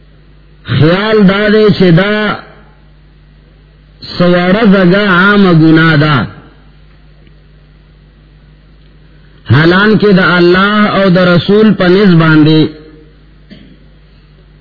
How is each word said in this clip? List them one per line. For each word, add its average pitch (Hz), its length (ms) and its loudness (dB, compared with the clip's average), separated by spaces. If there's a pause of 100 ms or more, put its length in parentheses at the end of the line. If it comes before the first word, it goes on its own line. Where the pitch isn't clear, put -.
(640)
خیال 196 640 0
دا 202 200 -2
دی 214 160 0
چې 196 200 0
دا 202 520 0 (1800)
سواره 180 360 -2
زګه 196 440 0
عامه 196 560 0
ګناه 160 420 2
ده، 147 320 -2 (3250)
حالانکه 190 560 0
د 185 80 2
الله 185 680 0
او 196 220 -2
د 180 80 0
رسول 190 560 0
په 185 140 -2
نس 196 180 2
باندې 156 600 2 (1900)